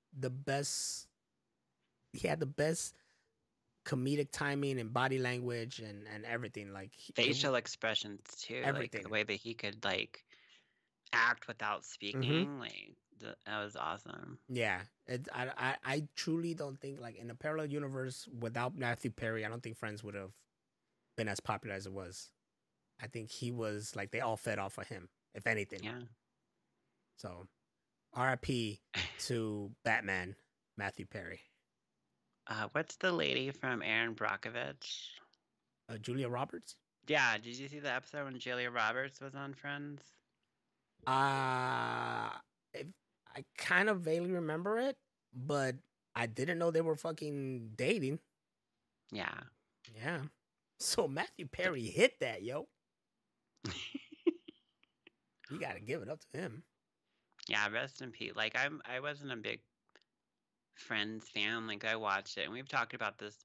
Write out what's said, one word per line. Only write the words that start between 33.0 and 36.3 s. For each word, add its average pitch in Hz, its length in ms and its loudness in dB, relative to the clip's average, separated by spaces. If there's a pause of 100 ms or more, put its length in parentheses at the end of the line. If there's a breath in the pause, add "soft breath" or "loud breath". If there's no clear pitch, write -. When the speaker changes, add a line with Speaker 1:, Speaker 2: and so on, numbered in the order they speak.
Speaker 2:
lady 139 400 4
from 123 320 0
Erin 113 320 2
Brockovich? 117 880 -4 (840)
Speaker 1:
Uh, 117 100 -8
Julia 123 300 0
Roberts? - 480 -4 (320)